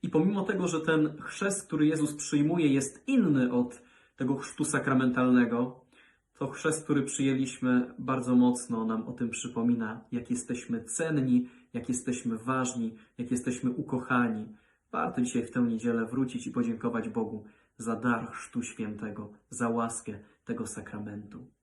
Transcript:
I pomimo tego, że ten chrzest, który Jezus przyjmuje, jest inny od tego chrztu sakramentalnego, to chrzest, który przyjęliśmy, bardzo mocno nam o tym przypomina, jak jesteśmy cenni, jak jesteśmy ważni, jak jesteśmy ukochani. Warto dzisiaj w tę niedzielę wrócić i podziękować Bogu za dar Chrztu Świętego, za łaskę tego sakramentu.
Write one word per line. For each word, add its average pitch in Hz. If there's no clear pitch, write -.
I 170
pomimo 190
tego, 185
że 156
ten 156
chrzest, -
który 151
Jezus 151
przyjmuje, 156
jest -
inny 151
od 123
tego 131
chrztu -
sakramentalnego, 127
to 139
chrzest, -
który 143
przyjęliśmy, 131
bardzo 127
mocno 123
nam 110
o 127
tym 120
przypomina, 117
jak -
jesteśmy -
cenni, 131
jak -
jesteśmy 123
ważni, 123
jak 123
jesteśmy 123
ukochani. 120
Warto -
dzisiaj 120
w -
tę 123
niedzielę 117
wrócić 123
i 107
podziękować 117
Bogu 107
za 110
dar 117
Chrztu -
Świętego, 107
za 120
łaskę 117
tego 117
sakramentu. 104